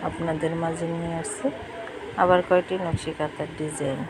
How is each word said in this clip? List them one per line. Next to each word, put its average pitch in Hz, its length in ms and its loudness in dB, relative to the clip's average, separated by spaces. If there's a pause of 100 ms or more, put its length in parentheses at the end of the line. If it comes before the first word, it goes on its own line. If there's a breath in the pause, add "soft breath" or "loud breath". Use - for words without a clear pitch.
আপনাদের 165 520 0
মাঝে 165 320 0
নিয়ে 170 280 -2
আসছি - 320 -4 (680)
আবার 180 240 8
কয়টি 180 360 4
নকশি 165 360 -2
কাঁথার 151 440 -4
ডিজাইন। 151 420 -2 (100)